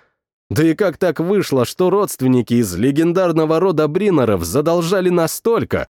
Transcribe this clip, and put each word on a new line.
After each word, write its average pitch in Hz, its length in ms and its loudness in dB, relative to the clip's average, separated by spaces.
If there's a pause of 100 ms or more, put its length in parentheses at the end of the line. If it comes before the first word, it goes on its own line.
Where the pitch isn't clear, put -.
(480)
Да 139 160 0
и 165 100 2
как 175 240 -2
так 170 220 -2
вышло, 160 440 0
что 180 260 -2
родственники 131 640 0
из 113 200 0
легендарного 160 840 0
рода 165 260 2
Бринеров 147 580 0
задолжали 165 640 0
настолько, 165 760 0 (100)